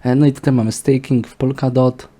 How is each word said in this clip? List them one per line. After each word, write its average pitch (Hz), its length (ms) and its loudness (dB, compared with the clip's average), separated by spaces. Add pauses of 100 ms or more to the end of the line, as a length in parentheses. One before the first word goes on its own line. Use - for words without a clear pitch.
E, 127 120 0
no 147 120 4
i 135 60 4
tutaj 139 200 -2
mamy 113 200 0
staking 135 540 -2
w - 100 -20
Polkadot. 131 720 -2 (120)